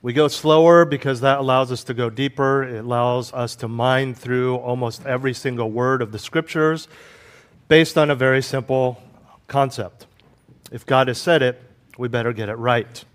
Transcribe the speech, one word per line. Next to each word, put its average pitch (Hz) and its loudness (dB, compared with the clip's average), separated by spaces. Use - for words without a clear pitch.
We 120 -4
go 147 4
slower 160 6
because 139 -4
that 135 2
allows 131 0
us 123 -8
to 127 -8
go 117 -2
deeper. 135 -2
It 120 -10
allows 120 -2
us 120 -8
to 120 -10
mine 127 -2
through 127 -2
almost 123 -6
every 131 -2
single 120 -6
word 123 -2
of 107 -8
the 110 -12
scriptures 160 -4
based 160 4
on 151 2
a 143 0
very 131 2
simple 127 -4
concept. 131 -4
If 123 -14
God 131 2
has 123 -4
said 170 2
it, 123 -2
we 123 -6
better 117 -2
get 110 -6
it 110 -6
right. 117 -2